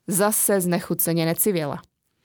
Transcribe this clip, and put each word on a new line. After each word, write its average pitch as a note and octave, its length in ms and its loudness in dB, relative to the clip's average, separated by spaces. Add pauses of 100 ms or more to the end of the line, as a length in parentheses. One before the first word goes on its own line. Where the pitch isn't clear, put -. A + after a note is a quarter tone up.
zase G3+ 540 2
znechuceně E3+ 640 0
necivěla. E3+ 560 -2 (420)